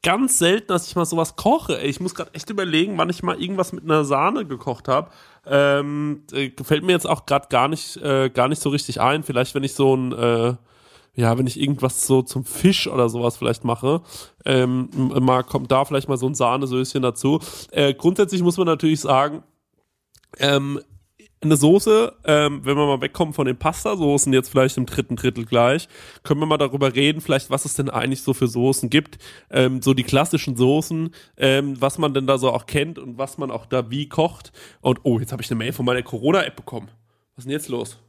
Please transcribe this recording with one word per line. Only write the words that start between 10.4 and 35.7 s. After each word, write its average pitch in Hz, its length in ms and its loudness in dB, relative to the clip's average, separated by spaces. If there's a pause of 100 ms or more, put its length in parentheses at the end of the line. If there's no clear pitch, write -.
ja, 117 240 2
wenn 131 80 2
ich 120 140 -6
irgendwas 139 440 -2
so 131 180 4
zum 127 220 -6
Fisch - 440 0
oder 123 200 2
sowas 117 280 -2
vielleicht 120 260 -2
mache, 131 400 0 (420)
ähm, 127 480 0
m-, 131 320 0
mal 127 200 4
kommt - 260 -4
da 135 140 4
vielleicht 139 240 -4
mal 135 100 0
so 127 80 -2
ein 147 80 -2
Sahnesöschen 131 680 -2
dazu. 135 360 0 (320)
Äh, 139 240 2
grundsätzlich 185 480 2
muss 175 140 2
man 185 100 2
natürlich 156 320 2
sagen, 147 460 0 (920)
ähm, 139 420 0 (640)
eine 156 120 6
Soße, 202 560 4 (120)
ähm, 147 400 2
wenn 139 120 2
wir 147 100 2
mal 139 140 0
wegkommen 147 340 -2
von 143 120 0
den 127 120 -2
Pastasoßen, 156 760 0
jetzt 131 160 4
vielleicht 131 280 2
im 127 100 -2
dritten 123 300 -4
Drittel 120 280 -2
gleich, 123 440 2 (340)
können 147 160 0
wir 156 80 0
mal 156 100 2
darüber 135 380 0
reden, 147 260 2
vielleicht 135 300 -2
was 131 140 -2
es 156 100 -6
denn 135 160 -4
eigentlich 127 320 -4
so 139 100 -2
für 127 140 0
Soßen 120 440 0
gibt. 151 280 -2 (320)
Ähm, 131 320 2
so 135 100 4
die 127 120 2
klassischen 143 520 0
Soßen, 151 540 0 (260)
ähm, 135 440 0
was 135 180 -2
man 151 160 0
denn 135 140 -2
da 135 100 4
so 127 140 2
auch 117 140 -4
kennt 151 340 -4
und 123 180 -16
was 135 200 -8
man 139 120 -6
auch 113 160 -8
da 120 240 -2
wie 143 180 -6
kocht. - 440 -2 (300)
Und, 127 200 2
oh, 120 160 2
jetzt 117 140 -6
hab 110 80 -8
ich - 100 -8
eine 117 80 -2
Mail 113 140 -4